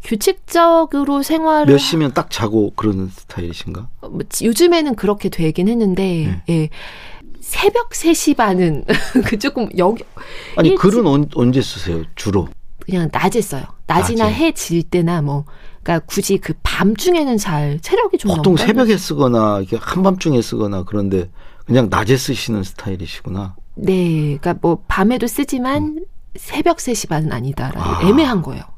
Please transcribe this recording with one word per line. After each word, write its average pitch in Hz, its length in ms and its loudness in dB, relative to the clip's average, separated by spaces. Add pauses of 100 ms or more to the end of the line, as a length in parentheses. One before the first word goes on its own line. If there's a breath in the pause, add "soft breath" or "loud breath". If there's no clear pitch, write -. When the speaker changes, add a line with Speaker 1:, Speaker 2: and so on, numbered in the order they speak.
Speaker 1:
규칙적으로 311 1200 2
생활을 311 500 4
Speaker 2:
몇 139 60 8
시면 147 360 0
딱 - 160 -2
자고 107 460 0
그러는 95 380 -2
스타일이신가? 87 760 -10 (120)
Speaker 1:
어, - 80 -14
뭐, - 200 -8
지-, - 180 -4
요즘에는 311 500 4
그렇게 202 320 -2
되긴 170 400 0
했는데, 185 760 0
Speaker 2:
네. 170 80 0
Speaker 1:
예. 156 140 0 (720 loud breath)
새벽 453 540 -2
세 330 180 2
시 302 220 2
반은 180 520 2
<laughs> - 380 2
그 214 140 0
조금 262 300 -2 (100)
여기 196 240 2 (540 loud breath)
Speaker 2:
아니, 165 140 6
Speaker 1:
일찍 190 100 4
Speaker 2:
글은 208 260 4
언-, 147 300 4
언제 127 260 4
쓰세요, 82 400 -4 (140)
주로? 95 320 0 (320)
Speaker 1:
그냥 175 320 0
낮에 208 280 0
써요. 143 240 -4 (220)
낮이나 196 400 2
Speaker 2:
낮에. 214 80 2
Speaker 1:
해 320 180 2
질 170 300 -2
때나 170 400 0
뭐, 143 220 -2 (380 soft breath)
그러니까 165 240 -2
굳이 196 320 0
그 - 240 -4
밤중에는 254 760 2
잘 147 440 -2
체력이 440 360 2
좀 202 120 0
Speaker 2:
보통 160 120 2 (120)
Speaker 1:
너무 - 40 4
Speaker 2:
새벽에 214 160 2 (200)
Speaker 1:
떨어져서. 175 120 0
Speaker 2:
쓰거나 117 520 2
이렇게 98 220 -4
한밤중에 185 640 2
쓰거나 104 420 -2
그런데 95 440 0 (380 soft breath)
그냥 120 240 4
낮에 110 260 2
쓰시는 117 480 -4
스타일이시구나. 92 920 -8 (200)
Speaker 1:
네, 160 680 0
그러니까 175 200 0
뭐 165 280 0
밤에도 220 380 2
쓰지만 269 560 -2 (160)
Speaker 2:
음. 359 60 -8 (320)
Speaker 1:
새벽 - 440 -2
세 247 140 -2
시 - 120 -6
반은 156 260 -2
아니다라는 131 480 -6
Speaker 2:
아. 90 280 -2
Speaker 1:
애매한 247 340 4
거예요. - 200 -8 (160)